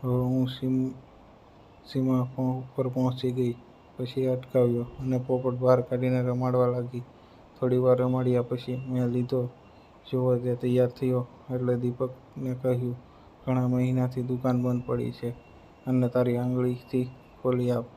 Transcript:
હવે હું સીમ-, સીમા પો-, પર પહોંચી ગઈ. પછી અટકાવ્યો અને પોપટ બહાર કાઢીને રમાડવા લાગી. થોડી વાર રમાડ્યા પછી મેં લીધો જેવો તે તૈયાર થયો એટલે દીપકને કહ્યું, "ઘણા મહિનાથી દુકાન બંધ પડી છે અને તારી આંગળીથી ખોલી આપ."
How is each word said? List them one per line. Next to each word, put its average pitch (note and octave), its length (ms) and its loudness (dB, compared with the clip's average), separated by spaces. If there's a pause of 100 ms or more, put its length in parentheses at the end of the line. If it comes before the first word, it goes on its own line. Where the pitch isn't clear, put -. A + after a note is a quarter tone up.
હવે B2 140 0
હું B2+ 320 2
સીમ-, C3 420 -2 (1040)
સીમા C3 420 2
પો-, B2+ 280 -2 (120)
પર B2+ 120 0
પહોંચી B2+ 440 0
ગઈ. B2 240 -2 (420)
પછી C3 280 -4
અટકાવ્યો B2 580 2
અને B2+ 440 -2
પોપટ B2+ 260 0
બહાર B2+ 280 4
કાઢીને B2+ 400 0
રમાડવા B2 460 2
લાગી. B2 320 -4 (600)
થોડી B2+ 180 2
વાર B2+ 200 6
રમાડ્યા B2+ 440 2
પછી B2 340 -4 (140)
મેં B2+ 160 0
લીધો B2 440 0 (600)
જેવો B2+ 240 2
તે B2 200 -2
તૈયાર B2 340 2
થયો B2+ 380 -2 (260)
એટલે B2 220 0
દીપકને B2+ 840 -6
કહ્યું, B2 340 0 (500)
"ઘણા B2+ 220 2
મહિનાથી B2+ 560 0
દુકાન B2+ 400 0
બંધ B2 220 0
પડી A#2+ 260 -2
છે A#2+ 180 -8 (580)
અને B2+ 200 2
તારી A#2+ 300 2
આંગળીથી B2+ 720 -2 (340)
ખોલી B2 280 0
આપ." A#2 140 -2 (120)